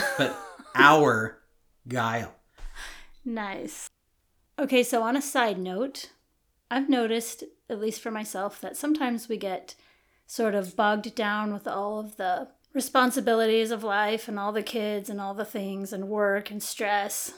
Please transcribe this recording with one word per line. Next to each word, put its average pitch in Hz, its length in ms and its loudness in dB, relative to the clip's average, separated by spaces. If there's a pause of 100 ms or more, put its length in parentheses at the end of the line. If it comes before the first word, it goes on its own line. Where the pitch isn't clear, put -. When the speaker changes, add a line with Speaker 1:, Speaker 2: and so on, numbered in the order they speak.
Speaker 1:
<laughs> - 140 0
Speaker 2:
but 135 200 0 (380)
our 131 640 8 (480)
guile. 117 480 -2 (880)
Speaker 1:
Nice. 214 640 -8 (720)
Okay, 262 240 4
so 233 180 2
on 233 140 2
a 285 60 2
side 233 360 2
note, 190 540 -6 (580)
I've 269 200 0
noticed, 233 540 0 (260)
at 220 100 -6
least 214 220 -4
for 226 100 -6
myself, 202 500 -6
that - 160 -10
sometimes 277 520 0
we 220 80 -2
get 190 380 -6 (540)
sort 220 260 0
of 185 200 -2
bogged 214 400 2
down 214 380 -2
with 202 160 -8
all 208 320 -4
of 214 160 -12
the 180 320 -2 (240)
responsibilities 226 1000 2
of 214 100 -4
life 214 460 0
and 208 100 -6
all 202 140 -2
the 214 100 -2
kids 208 480 -4
and 202 120 -6
all 196 120 -6
the 208 120 -4
things 196 480 -6
and 196 160 -6
work 208 420 0
and 208 100 -8
stress 208 760 -2